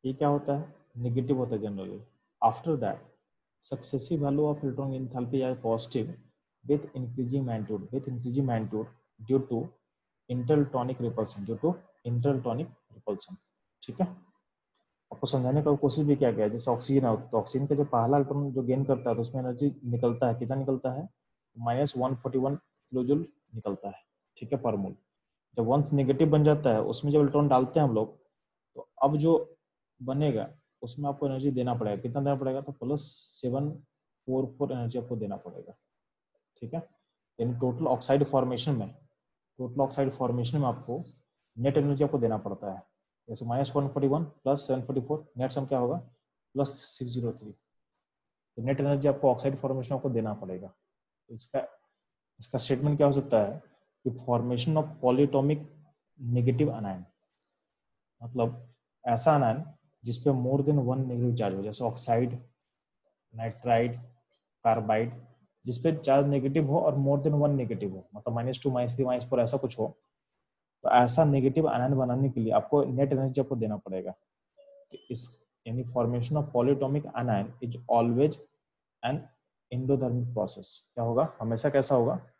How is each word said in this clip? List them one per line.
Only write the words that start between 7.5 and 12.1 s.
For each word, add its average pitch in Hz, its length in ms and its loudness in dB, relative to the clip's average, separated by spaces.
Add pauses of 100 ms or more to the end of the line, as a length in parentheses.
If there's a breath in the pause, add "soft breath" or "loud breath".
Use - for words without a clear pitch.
with 131 200 -6
increasing 123 360 -2
magnitude 110 400 -2 (320)
due 127 180 2 (120)
to 117 100 -2 (720)
intertonic 127 720 0
repulsion, 107 460 -4
due 110 120 -4
to 165 100 2 (380)